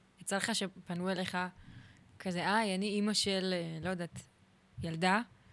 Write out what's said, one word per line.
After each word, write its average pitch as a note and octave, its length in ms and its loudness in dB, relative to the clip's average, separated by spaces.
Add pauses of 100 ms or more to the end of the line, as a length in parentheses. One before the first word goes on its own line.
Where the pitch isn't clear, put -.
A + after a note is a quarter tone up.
(200)
יצא G3 160 -2
לך G#3 180 0
שפנו F#3 560 -4
אליך F3+ 280 -2 (800)
כזה, F3+ 380 0
"היי, G#3 180 2
אני G3 120 2
אימא G#3 280 2
של, F#3+ 400 2
אה, E3 280 -2
לא F3+ 80 0
יודעת, F3 280 -4 (640)
ילדה, F3+ 380 4 (320)